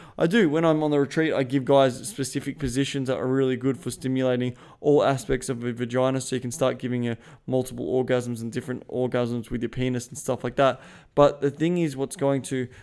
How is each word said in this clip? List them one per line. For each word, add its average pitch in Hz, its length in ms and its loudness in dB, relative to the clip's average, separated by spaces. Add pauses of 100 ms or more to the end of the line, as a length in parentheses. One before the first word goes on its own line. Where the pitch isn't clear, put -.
(180)
I 170 100 2
do. 185 220 4
When 160 160 2
I'm 156 180 4
on 151 80 0
the 143 80 4
retreat, 143 340 0
I 131 100 0
give 131 200 -2
guys 135 420 4
specific 135 540 -6
positions 135 480 -2
that 131 80 0
are - 100 -4
really 131 300 2
good 127 220 0
for 131 120 -8
stimulating 127 640 0 (280)
all 147 200 6
aspects 131 460 0
of 120 140 -4
the 120 100 -2
vagina, 127 480 0
so 131 160 -4
you 127 60 -2
can 123 100 -6
start 123 260 0
giving 123 280 -2
her 117 120 -2 (300)
multiple 123 380 -2
orgasms 123 560 0
and 113 100 -6
different 123 380 -8
orgasms 120 600 -2
with 120 120 -4
your 117 80 -4
penis 127 400 -4
and - 80 -14
stuff - 260 -4
like - 140 -4
that. 135 240 2 (320)
But 143 260 4
the 139 120 0
thing 170 260 -2
is, 156 180 -2
what's 131 220 -6
going 139 240 0
to 127 260 -4 (140)